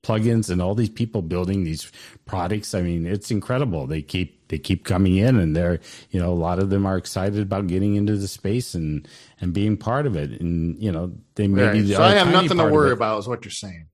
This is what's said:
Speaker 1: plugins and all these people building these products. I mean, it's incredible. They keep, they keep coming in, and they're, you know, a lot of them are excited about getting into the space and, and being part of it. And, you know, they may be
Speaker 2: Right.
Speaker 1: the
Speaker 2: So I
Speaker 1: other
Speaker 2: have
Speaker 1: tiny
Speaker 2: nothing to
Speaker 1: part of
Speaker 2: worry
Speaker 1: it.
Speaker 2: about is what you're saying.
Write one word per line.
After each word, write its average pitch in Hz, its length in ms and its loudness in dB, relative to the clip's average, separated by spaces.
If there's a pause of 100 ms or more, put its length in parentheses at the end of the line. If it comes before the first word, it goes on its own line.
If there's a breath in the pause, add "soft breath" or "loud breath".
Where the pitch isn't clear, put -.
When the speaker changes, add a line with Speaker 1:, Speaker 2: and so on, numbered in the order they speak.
Speaker 1:
plugins 113 480 0
and 90 100 0
all 92 140 0
these 107 160 0
people 113 320 -4
building 90 420 -2
these 80 260 -6 (360 loud breath)
products. 95 480 -4
I 92 80 0
mean, 85 240 -2
it's 98 240 -6
incredible. 107 560 -2
They 76 160 -4
keep, - 460 -6
they 80 100 -4
keep - 260 -4
coming 92 320 2
in, 117 220 4
and 80 180 2
they're, 87 240 0 (300 loud breath)
you 92 100 -2
know, 87 100 0
a 87 60 0
lot 87 220 -2
of 98 100 0
them 98 160 0
are 95 140 0
excited 101 420 -4
about 98 280 -2
getting 98 260 0
into 104 240 2
the 98 100 -4
space 113 460 -6
and, 78 340 -6 (320 loud breath)
and 90 140 -4
being 104 240 0
part 127 260 -2
of 117 100 -2
it. 73 280 -6
And, 85 360 -2
you 104 140 -2
know, 87 180 -4 (260)
they 101 120 2
may 98 140 4 (100)
be 107 60 2
Speaker 2:
Right. 104 80 4
Speaker 1:
the 98 80 2
Speaker 2:
So 98 80 4
I 175 60 8
Speaker 1:
other 202 100 6
Speaker 2:
have 185 80 6
Speaker 1:
tiny 175 80 4
Speaker 2:
nothing 185 160 6
to 185 60 2
Speaker 1:
part 160 120 4
of 151 60 4
Speaker 2:
worry 147 160 6
Speaker 1:
it. - 20 2
Speaker 2:
about 110 280 0
is 104 80 -10
what 120 180 -6
you're - 40 -14
saying. 85 440 -14